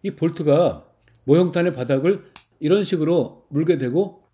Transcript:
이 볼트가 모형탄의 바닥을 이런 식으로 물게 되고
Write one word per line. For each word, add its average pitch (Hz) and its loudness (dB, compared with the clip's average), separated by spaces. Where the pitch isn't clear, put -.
이 196 -4
볼트가 160 0
모형탄의 170 2
바닥을 135 -2
이런 185 2
식으로 160 -2
물게 156 0
되고 143 -2